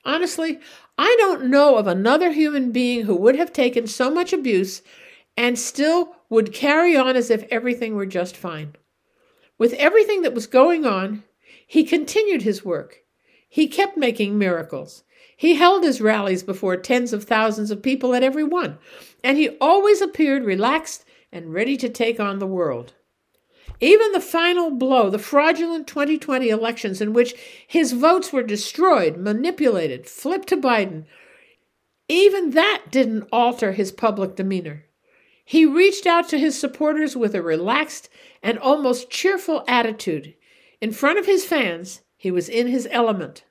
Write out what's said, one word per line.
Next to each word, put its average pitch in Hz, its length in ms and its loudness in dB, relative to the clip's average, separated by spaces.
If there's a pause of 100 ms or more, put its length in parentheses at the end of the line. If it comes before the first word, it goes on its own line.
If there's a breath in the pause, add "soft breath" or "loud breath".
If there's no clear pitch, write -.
Honestly, 330 540 -4 (400 loud breath)
I 480 200 4
don't 370 260 2
know 277 320 6
of 208 100 2
another 247 460 2
human 294 400 0
being 240 320 0
who 202 100 0
would 220 220 4
have 330 160 -2
taken 247 340 0
so 254 240 -2
much 339 220 -2
abuse 208 500 -2 (540 soft breath)
and 240 200 0
still 320 600 -2 (120)
would 226 240 2
carry 311 440 2
on 254 200 2
as 233 140 -2
if 220 200 0
everything 240 440 -4
were 196 120 -4
just 185 300 -6
fine. 156 380 -12 (840)
With 233 160 2
everything 403 480 2
that 254 120 -2
was 220 140 -8
going 311 360 4
on, 208 380 -4 (420 soft breath)
he - 200 2
continued 339 580 0
his 190 220 -4
work. - 380 -8 (460)
He 302 200 0
kept 392 280 -2
making 233 400 -2
miracles. 165 680 -4 (320 soft breath)
He 330 180 4
held 349 300 4
his 262 160 0
rallies 202 420 0
before 185 340 -4
tens 240 360 -2
of 208 120 -6
thousands 220 460 -2
of 202 120 -8
people 262 300 -2
at 247 120 2
every 285 200 0
one, 294 340 -4 (440 loud breath)
and 277 160 0
he 294 220 0
always 392 400 4
appeared 285 440 0
relaxed 226 600 -2 (260 soft breath)
and 165 240 -14
ready 247 220 -2
to 247 120 -6
take 226 300 -4
on 202 220 -4
the 196 60 -6
world. 151 460 -4 (880 soft breath)
Even 415 320 6
the 370 80 0
final 339 500 0
blow, 254 380 2
the 202 100 -2
fraudulent 320 680 0
twenty 302 320 -2
twenty 254 320 -2
elections 220 500 -4
in 214 140 -2
which 240 200 2 (320 loud breath)
his 294 260 0
votes 311 380 2
were 262 120 -2
destroyed, 208 760 0
manipulated, 208 880 -2
flipped 370 420 -6
to 370 80 0
Biden, 202 500 -2 (1000 soft breath)
even 370 440 4
that 359 400 2
didn't 226 420 0
alter 240 400 2
his 190 180 -4
public 202 460 -2
demeanor. 180 480 -6 (580)
He 320 220 4
reached 370 420 4
out 339 220 2
to 302 100 -2
his 294 200 0
supporters 302 580 -2
with 214 180 -2
a 180 80 -4
relaxed 196 680 -4 (320 soft breath)
and 226 160 -2
almost 262 520 0
cheerful 359 560 -2
attitude. 220 680 -4 (460 soft breath)
In 220 120 -6
front 294 260 0
of 370 80 -2
his 381 200 2
fans, 185 560 -4 (140)
he 185 140 -6
was 175 180 -2
in 233 180 -2
his 247 240 -2
element. 214 600 -4